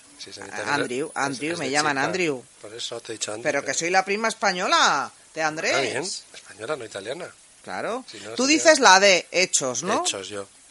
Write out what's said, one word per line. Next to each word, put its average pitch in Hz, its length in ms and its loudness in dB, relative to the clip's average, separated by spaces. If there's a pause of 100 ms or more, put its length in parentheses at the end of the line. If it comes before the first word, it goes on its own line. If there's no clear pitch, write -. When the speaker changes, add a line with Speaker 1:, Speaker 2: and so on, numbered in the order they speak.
(180)
Speaker 1:
Sí, - 160 -16
se 104 80 -16
necesita 107 320 -6
Speaker 2:
Andrew, 135 340 -2
Speaker 1:
es-, - 80 -14
Speaker 2:
Andrew, 139 380 -4
Speaker 1:
es 170 60 -8
Speaker 2:
me 143 60 -6
Speaker 1:
de 131 60 -4
Speaker 2:
llaman 147 260 0
Speaker 1:
chica. 135 80 0
Speaker 2:
Andrew. 156 380 -2 (180)
Speaker 1:
Por 107 120 -16
eso 120 280 -10
te - 120 -14
he - 40 -8
dicho - 140 -6
Andrew, 110 120 -8
Speaker 2:
Pero 139 180 -2
que - 60 -8
Speaker 1:
pero 139 120 -2
Speaker 2:
soy 165 100 -4
la 190 160 2
prima 208 220 -2
española 196 840 0 (220)
de 156 100 -6
Andrés. 160 320 -2
Speaker 1:
Ah, - 60 2
bien, 123 220 -4 (300)
española, 120 440 -10
no 120 80 -12
italiana. 117 420 -10 (360)
Speaker 2:
Claro. 151 460 -8
Speaker 1:
Si 107 120 -16
no, 107 100 -14
Speaker 2:
Tú 247 140 0
Speaker 1:
sería 302 180 4
Speaker 2:
dices 311 160 8
la 190 200 10
de 190 320 6
Hechos, 147 520 0
¿no? 220 200 -2
Speaker 1:
Hechos, 98 260 -6
yo 101 180 -8 (240)